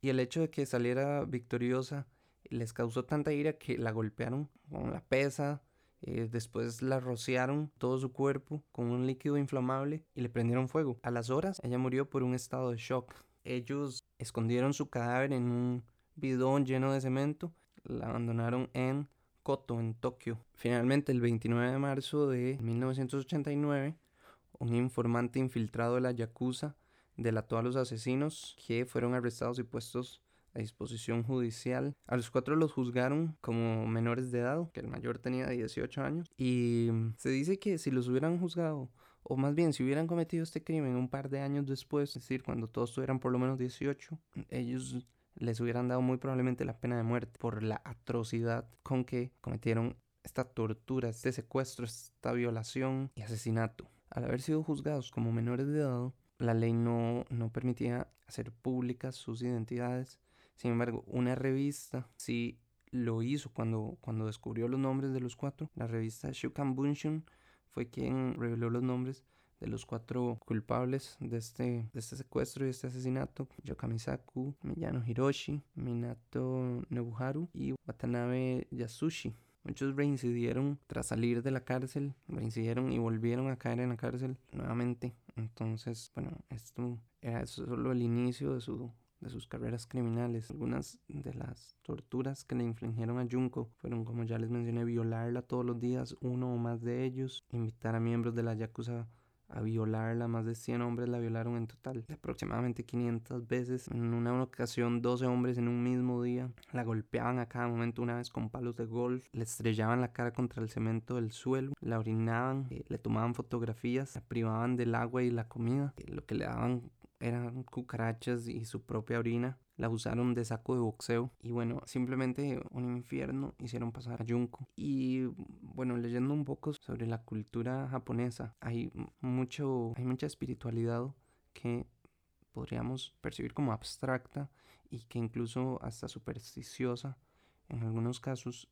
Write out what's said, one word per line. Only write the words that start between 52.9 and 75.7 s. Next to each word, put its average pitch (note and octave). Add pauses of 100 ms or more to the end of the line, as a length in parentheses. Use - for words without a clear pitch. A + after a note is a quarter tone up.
y A2
asesinato. A2+ (200)
Al B2
haber B2+
sido D#3
juzgados D3
como A#2
menores B2
de D3+
edad, B2+ (260)
la A#2
ley A#2
no, A#2
no A#2
permitía B2 (220)
hacer A#2
públicas B2
sus A#2+
identidades. B2 (360)
Sin A#2+
embargo, A#2
una B2
revista C3+
sí A#2+ (300)
lo A2+
hizo C3
cuando, A2+
cuando A2
descubrió A2+
los C3
nombres C3+
de C3
los B2
cuatro. C#3
La A#2
revista A2+
Shukan C3+
Bunshin D3 (460)
fue B2
quien B2+
reveló A#2
los A#2+
nombres B2+ (340)
de A2
los A2
cuatro A#2+
culpables B2+
de A#2
este, A#2
de A#2+
este A2+
secuestro C3+
y C3
este B2+
asesinato: C3 (160)
Yokamisaku, C3
Miyano C#3+
Hiroshi, C#3 (120)